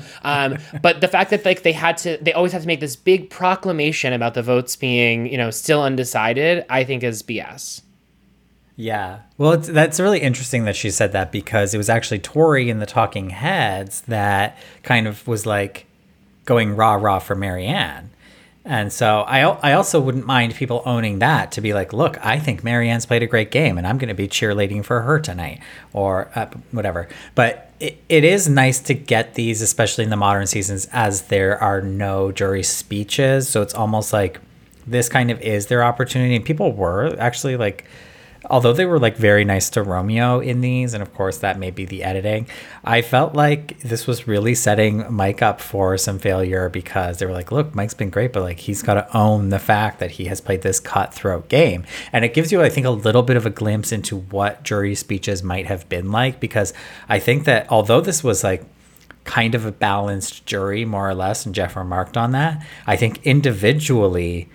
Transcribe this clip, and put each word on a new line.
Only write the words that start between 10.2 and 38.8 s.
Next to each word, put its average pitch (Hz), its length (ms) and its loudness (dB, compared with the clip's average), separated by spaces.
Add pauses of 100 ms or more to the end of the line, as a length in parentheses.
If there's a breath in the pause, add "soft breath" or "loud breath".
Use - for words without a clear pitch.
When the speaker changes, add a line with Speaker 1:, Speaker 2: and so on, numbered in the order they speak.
Speaker 1:
that 101 100 -2
she - 140 -4
said 98 240 0
that, 95 180 -2
because 101 420 0
it 110 40 -2
was 104 120 0
actually 113 300 0
Tori 143 500 2
in 110 100 -2
the 107 60 -4
Talking 104 440 -2
Heads 101 720 -4
that 101 560 0 (260 loud breath)
kind 113 240 2
of 104 180 -10
was, 107 200 -4
like, 101 400 -2 (580)
going 110 320 2
rah-rah 104 440 4
for - 160 -4
Marianne. 95 720 -4 (600 soft breath)
And 107 220 -2
so 107 300 2
I 131 180 0
al-, 151 240 2
I 143 80 4
also 170 300 4
wouldn't 131 240 -2
mind 120 300 2
people 120 300 -4
owning 113 340 0
that, 117 340 2
to 107 80 -6
be 107 120 -2
like, 98 200 -4
"Look, 143 280 0
I 110 160 2
think 123 280 -4
Marianne's 117 400 0
played 117 180 2
a - 20 0
great 110 240 0
game 123 280 2
and 87 100 -2
I'm 120 100 0
gonna 120 160 -4
be 98 140 -2
cheerleading 104 560 0
for 120 200 -2
her 156 180 2
tonight," 87 400 -8 (320 loud breath)
or, 98 420 -2
uh, 110 120 -4 (240)
whatever. 95 360 -4 (260 loud breath)
But - 460 0
it, - 180 -6 (120)
it 156 160 6
is 180 240 4
nice 131 320 4
to 143 120 -2
get - 420 -2
these, 113 260 -2
especially 110 420 0
in 107 60 -2
the 104 80 0
modern 101 300 2
seasons, 98 440 -4
as 104 320 0
there 98 400 2
are 98 160 2
no 98 540 -2
jury 98 300 -2
speeches. 131 840 0
So 110 140 0
it's 101 120 -4
almost 107 380 -2
like 101 300 0 (440)
this 120 220 0
kind 120 240 2
of 110 80 -6
is 104 280 -2
their 120 180 4
opportunity. 123 500 0
And 113 80 0
people 156 300 0
were 98 440 0
actually, 120 380 -2
like, 107 300 -2 (640 loud breath)
although 123 220 6
they 175 140 2